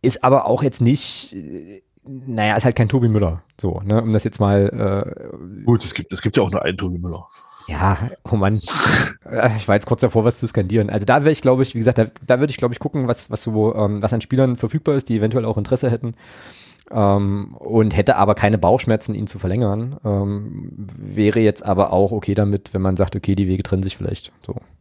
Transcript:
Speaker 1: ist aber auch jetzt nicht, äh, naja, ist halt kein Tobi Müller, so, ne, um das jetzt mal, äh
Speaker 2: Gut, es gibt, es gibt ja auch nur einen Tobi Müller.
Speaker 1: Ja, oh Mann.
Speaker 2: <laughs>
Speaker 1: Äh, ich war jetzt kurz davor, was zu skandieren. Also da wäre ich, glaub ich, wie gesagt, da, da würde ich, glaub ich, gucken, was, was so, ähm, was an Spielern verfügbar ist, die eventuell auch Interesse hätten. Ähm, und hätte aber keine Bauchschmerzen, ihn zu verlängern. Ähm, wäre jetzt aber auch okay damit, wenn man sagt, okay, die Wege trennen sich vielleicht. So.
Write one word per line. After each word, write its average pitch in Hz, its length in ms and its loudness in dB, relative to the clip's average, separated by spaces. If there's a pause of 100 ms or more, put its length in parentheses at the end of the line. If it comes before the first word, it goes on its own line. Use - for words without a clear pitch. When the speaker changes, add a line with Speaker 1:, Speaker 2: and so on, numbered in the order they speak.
Speaker 1:
ist - 240 0
aber 127 220 6
auch 120 160 2
jetzt 139 180 0
nicht, - 540 0
äh, 85 480 -14 (240)
naja, 120 500 -2
ist 113 80 0
halt 120 120 2
kein 117 120 2
Tobi 120 200 2
Müller, 95 340 2 (180)
so, 90 240 -4
ne, 107 180 2
um 113 120 -2
das 104 100 2
jetzt 113 160 -4
mal, 101 640 2 (560)
äh 101 40 -16
Speaker 2:
Gut, 117 200 4
es - 80 -8
gibt, - 200 -10
es 90 100 -10
gibt 107 160 -2
ja 117 40 4
auch 90 80 0
nur 98 120 -2
einen 90 160 -2
Tobi 90 200 -4
Müller. 87 300 -10 (380)
Speaker 1:
Ja, 87 320 0 (320)
oh 110 60 0
Mann. 101 280 2
Speaker 2:
<laughs> - 40 -6 (600)
Speaker 1:
Äh, 113 260 2
ich 107 120 -8
war 101 80 4
jetzt 104 100 0
kurz - 140 0
davor, 113 240 2
was 117 140 0
zu 120 80 -4
skandieren. 104 420 0
Also 101 160 0
da 123 180 4
wäre 151 80 4
ich, 151 120 -2
glaub 127 180 4
ich, 131 140 0
wie 117 40 -4
gesagt, 120 200 2
da, 117 80 4 (200)
da 127 140 4
würde 147 100 2
ich, 131 60 -8
glaub 120 160 0
ich, 117 80 -10
gucken, 143 260 -4
was, - 240 -4
was - 140 -6
so, 107 300 2
ähm, 104 280 0
was 110 120 2
an 113 80 -2
Spielern 127 340 0
verfügbar 147 400 -2
ist, 135 140 -4
die 113 80 0
eventuell 110 260 0
auch 110 140 -2
Interesse 120 320 0
hätten. 117 240 -4 (760)
Ähm, 101 680 0
und 110 400 0
hätte 107 200 2
aber 101 180 4
keine 107 240 2
Bauchschmerzen, 107 560 2
ihn 104 140 -6
zu 101 100 -12
verlängern. 110 640 -4
Ähm, 101 680 -4 (240)
wäre 101 440 0
jetzt 107 240 2
aber 98 280 2
auch 95 200 2
okay 104 220 -4
damit, 101 400 -2
wenn 95 80 0
man 95 140 0
sagt, 92 180 0
okay, 98 220 -2
die 98 100 0
Wege 92 160 0
trennen 95 220 -2
sich 95 120 -6
vielleicht. - 360 -8 (120)
So. - 120 -10 (240)